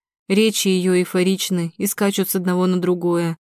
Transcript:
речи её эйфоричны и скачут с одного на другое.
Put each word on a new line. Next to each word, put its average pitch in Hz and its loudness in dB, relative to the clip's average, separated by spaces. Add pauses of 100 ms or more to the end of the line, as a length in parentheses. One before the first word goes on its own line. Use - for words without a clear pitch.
(280)
речи 208 2
её 185 2
эйфоричны 180 0
и 208 -6
скачут 196 -2
с - -2
одного 180 0
на 180 2
другое. 170 0 (220)